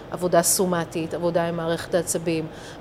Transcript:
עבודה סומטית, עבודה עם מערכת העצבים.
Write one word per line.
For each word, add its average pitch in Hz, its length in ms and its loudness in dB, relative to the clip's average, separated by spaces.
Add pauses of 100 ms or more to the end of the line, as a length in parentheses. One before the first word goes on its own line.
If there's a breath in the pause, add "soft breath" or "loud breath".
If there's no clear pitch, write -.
(120)
עבודה 170 320 4
סומטית, 170 680 0
עבודה 170 340 2
עם 170 100 -2
מערכת 165 380 -2
העצבים. 165 500 0 (360 loud breath)